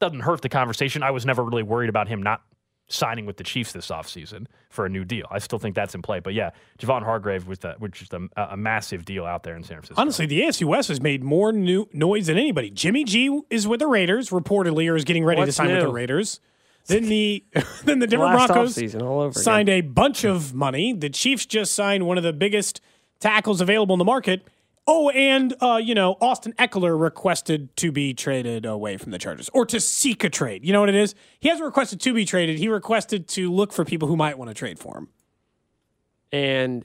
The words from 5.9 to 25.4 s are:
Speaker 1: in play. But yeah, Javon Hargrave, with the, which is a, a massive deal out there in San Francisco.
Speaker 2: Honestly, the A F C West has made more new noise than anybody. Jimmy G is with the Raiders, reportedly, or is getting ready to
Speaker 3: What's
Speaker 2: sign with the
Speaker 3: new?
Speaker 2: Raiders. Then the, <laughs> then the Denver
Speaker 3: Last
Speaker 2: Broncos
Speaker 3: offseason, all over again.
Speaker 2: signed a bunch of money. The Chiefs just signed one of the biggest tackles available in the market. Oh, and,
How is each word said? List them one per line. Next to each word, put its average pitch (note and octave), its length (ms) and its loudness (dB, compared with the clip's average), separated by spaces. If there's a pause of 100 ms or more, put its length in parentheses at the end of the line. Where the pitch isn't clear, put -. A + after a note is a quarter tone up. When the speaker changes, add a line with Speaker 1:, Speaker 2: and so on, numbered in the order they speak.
Speaker 1:
in F2+ 80 -12
play. F#2+ 180 -6
But G2 140 -8
yeah, G2+ 160 -2 (280)
Javon B2 240 0
Hargrave, G2+ 440 -4
with F#2 140 -12
the, E2 180 -10
which G#2+ 240 -12
is F#2+ 100 -20
a, F2+ 240 -10
a G2+ 220 -8
massive G#2 480 -6
deal F#2+ 180 -8
out E2+ 180 -8
there E2 140 -12
in E2+ 60 -16
San E2+ 160 -16
Francisco. - 220 -8
Speaker 2:
Honestly, B3 260 0
the D3+ 160 0
A D#4+ 60 2
F C#4+ 80 -2
C - 100 -2
West G#3+ 220 2
has C#3+ 120 -2
made C#3 240 -2
more F3 280 4
new G3 420 2
noise F3+ 320 2
than D#3 100 2
anybody. G3 340 0
Jimmy G3+ 340 0
G C4 440 0
is A3 180 0
with A3+ 140 0
the D4+ 60 2
Raiders, A3 420 2
reportedly, E3+ 640 2
or E3 60 2
is D#3 80 0
getting E3 200 2
ready E3 160 4
to - 60 4
Speaker 3:
What's C#3 100 -2
Speaker 2:
sign D3+ 120 2
with F#3 100 4
the F3 80 4
Speaker 3:
new? C3+ 60 0
Speaker 2:
Raiders. B2+ 480 -2 (460)
Then G#3+ 220 2
the, G#3+ 340 2 (220)
<laughs> - 200 -16
then C#4 160 4
the A#3+ 60 2
Denver A#3 200 4
Speaker 3:
Last B3 220 6
Speaker 2:
Broncos A#3+ 280 4
Speaker 3:
offseason, A2 260 -4
all C3+ 180 0
over D3 100 0
again. - 120 -4
Speaker 2:
signed G#3+ 280 4
a F#3 100 4
bunch E3+ 440 2
of E3+ 280 0
money. C#3 400 0
The D#3 160 -4
Chiefs B3 380 0
just G#3+ 280 -2
signed G3+ 320 0
one F3+ 120 2
of E3+ 60 -2
the E3 100 0
biggest G3+ 480 -2 (380)
tackles G#3 420 2
available G3 320 4
in F3+ 40 2
the F3 60 4
market. G3+ 420 0 (400)
Oh, D#4 220 6
and, C4+ 540 4